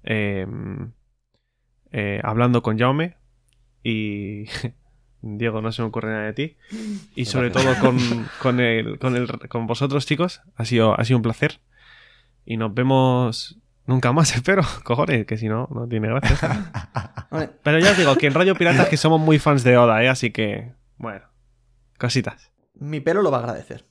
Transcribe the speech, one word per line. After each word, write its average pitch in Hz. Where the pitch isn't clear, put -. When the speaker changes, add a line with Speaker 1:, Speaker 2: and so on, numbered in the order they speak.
Speaker 1:
em, 101
eh, 101
hablando 117
con 110
Jaume 147
y 104
<laughs> -
Diego, 110
no 110
se 117
me 113
ocurre 110
nada 107
de 107
ti. 147
Y 123
sobre 123
Speaker 2:
Gracias. 131
Speaker 1:
todo 131
con, 127
con 123
el, 113
con 127
el, 123
con 117
vosotros, 135
chicos. 165
Ha 113
sido, 110
ha 117
sido 123
un 117
placer. 117
Y 117
nos 110
vemos 127
nunca 127
más, 156
<laughs> -
espero. 185
Cojones, 127
que 113
si 110
no, 110
no 120
tiene 110
gracia. 120
Speaker 3:
<laughs> -
Hombre. 156
Speaker 1:
Pero 151
ya 190
os 190
digo 143
que 147
en 135
Radio 185
Piratas 143
que 151
somos 160
muy 156
fans 139
de 123
Oda, 117
¿eh? 127
Así 127
que, 110
bueno, 107
cositas. -
Speaker 3:
Mi 147
pelo 165
lo 180
va 127
a -
agradecer. -